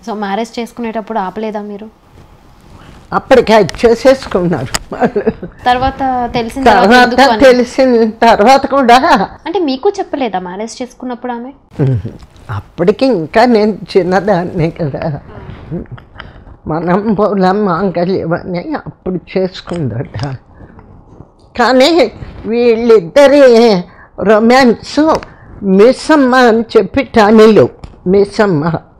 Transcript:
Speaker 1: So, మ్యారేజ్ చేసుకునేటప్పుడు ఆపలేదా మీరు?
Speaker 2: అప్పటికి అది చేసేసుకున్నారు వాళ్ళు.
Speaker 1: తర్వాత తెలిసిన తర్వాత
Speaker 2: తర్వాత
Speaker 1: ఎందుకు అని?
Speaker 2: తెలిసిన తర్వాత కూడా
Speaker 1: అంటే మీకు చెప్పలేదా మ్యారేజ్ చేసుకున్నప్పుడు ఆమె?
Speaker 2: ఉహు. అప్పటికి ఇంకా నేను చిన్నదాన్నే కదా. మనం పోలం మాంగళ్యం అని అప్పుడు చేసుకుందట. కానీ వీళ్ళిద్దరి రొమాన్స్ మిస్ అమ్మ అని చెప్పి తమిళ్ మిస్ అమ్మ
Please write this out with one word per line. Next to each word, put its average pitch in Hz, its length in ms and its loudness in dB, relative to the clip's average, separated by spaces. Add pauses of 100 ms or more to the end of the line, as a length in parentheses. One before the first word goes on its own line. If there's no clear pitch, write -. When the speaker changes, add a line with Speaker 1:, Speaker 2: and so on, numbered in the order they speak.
Speaker 1:
So, 226 40 -8
మ్యారేజ్ 208 480 -8
చేసుకునేటప్పుడు 226 580 -8
ఆపలేదా 208 440 -8
మీరు? 208 260 -14 (1200)
Speaker 2:
అప్పటికి 180 400 2
అది 208 200 2 (140)
చేసేసుకున్నారు 208 1080 -2
వాళ్ళు. 220 540 -4 (160)
Speaker 1:
తర్వాత 254 720 -2
తెలిసిన 240 300 -6
తర్వాత 202 200 4
Speaker 2:
తర్వాత 240 240 4
Speaker 1:
ఎందుకు 254 120 0
అని? 254 240 2
Speaker 2:
తెలిసిన 247 640 2
తర్వాత 233 560 2
కూడా 262 640 2 (180)
Speaker 1:
అంటే 339 120 -4
మీకు 277 300 -2
చెప్పలేదా 285 500 -6
మ్యారేజ్ 185 440 -10
చేసుకున్నప్పుడు 247 500 -12
ఆమె? 240 200 -12 (300)
Speaker 2:
ఉహు. 120 280 -4 (400)
అప్పటికి 170 560 -4
ఇంకా 208 380 0
నేను 214 340 2 (180)
చిన్నదాన్నే 180 760 -2
కదా. 147 500 -8 (1500)
మనం 180 480 -4
పోలం 196 500 0
మాంగళ్యం 175 680 -2
అని 180 420 -8 (120)
అప్పుడు - 520 -8
చేసుకుందట. 156 880 -8 (1300)
కానీ 254 540 2 (340)
వీళ్ళిద్దరి 233 1300 4 (400)
రొమాన్స్ 240 920 2 (480)
మిస్ 202 500 2
అమ్మ 262 220 2
అని 240 260 2
చెప్పి 226 440 -2
తమిళ్ 220 640 4 (420)
మిస్ 202 320 0
అమ్మ 170 320 0 (280)